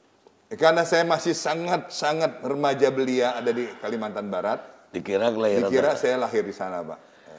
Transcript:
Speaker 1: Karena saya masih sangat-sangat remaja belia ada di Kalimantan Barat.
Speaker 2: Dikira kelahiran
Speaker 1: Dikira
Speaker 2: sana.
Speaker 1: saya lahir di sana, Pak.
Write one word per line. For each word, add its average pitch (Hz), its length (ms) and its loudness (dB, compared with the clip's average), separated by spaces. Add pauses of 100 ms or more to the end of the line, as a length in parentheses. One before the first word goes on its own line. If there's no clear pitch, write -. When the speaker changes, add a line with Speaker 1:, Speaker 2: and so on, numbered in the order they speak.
(540)
Speaker 1:
Karena 165 320 4
saya 165 160 4
masih 170 320 2
sangat-sangat 160 1120 -2
remaja 135 480 2
belia 127 480 0
ada 120 80 -2
di 120 160 0 (160)
Kalimantan 107 480 -6
Barat. 98 320 -2 (320)
Speaker 2:
Dikira 101 400 0
kelahiran 101 360 2
Speaker 1:
Dikira 131 280 2
Speaker 2:
sana. - 40 -8
Speaker 1:
saya 127 200 2
lahir 110 240 0
di 98 80 -8
sana, 90 320 -8
Pak. - 240 -14 (300)